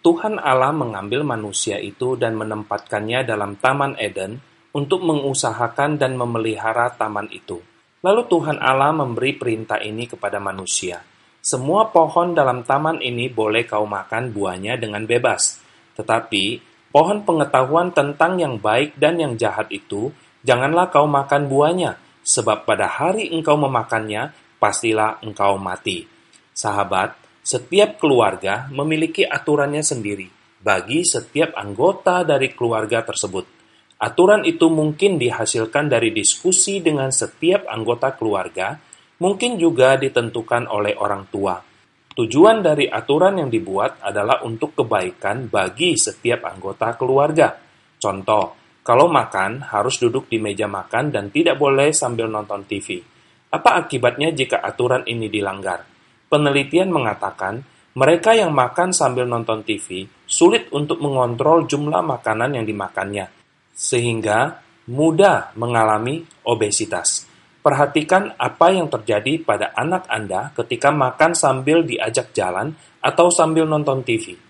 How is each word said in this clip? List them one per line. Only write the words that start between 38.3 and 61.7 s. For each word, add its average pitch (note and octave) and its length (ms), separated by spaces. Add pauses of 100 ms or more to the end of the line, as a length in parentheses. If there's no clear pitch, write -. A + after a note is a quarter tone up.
mungkin G3+ 320
juga C3+ 480
ditentukan A#2+ 640
oleh G#2 320
orang G2 320
tua. G2 320 (560)
Tujuan D3+ 400
dari D3+ 320
aturan E3 480
yang C3 160
dibuat G2+ 480
adalah G#2 400
untuk A2+ 320
kebaikan A2 720
bagi A2 480
setiap - 480
anggota G2 560
keluarga. C#3 560 (480)
Contoh, G2 560 (240)
kalau B2+ 240
makan, A#2 560
harus A2+ 400
duduk A#2+ 240
di A2 160
meja G#2 240
makan A2+ 480
dan G2+ 160
tidak D#3+ 240
boleh C#3 400
sambil A#2 320
nonton G#2 400
T G2+ 160
V. F2+ 160 (560)
Apa - 240
akibatnya C3+ 560
jika B2+ 240
aturan B2 480
ini A2 240
dilanggar? G2 560 (420)
Penelitian D3 640
mengatakan, G#2+ 720 (320)
mereka E3+ 400
yang F3+ 160
makan D3 400
sambil B2+ 320
nonton A2+ 400
T G#2 160
V F#2+ 240 (240)
sulit F#3+ 480
untuk D3 240
mengontrol C3+ 640
jumlah D3+ 400